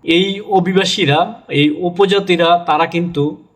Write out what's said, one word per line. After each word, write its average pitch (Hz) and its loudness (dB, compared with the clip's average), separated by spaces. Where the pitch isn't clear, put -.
এই 190 0
অভিবাসীরা, 185 0
এই 147 2
উপজাতিরা, 175 0
তারা 160 0
কিন্তু 170 -4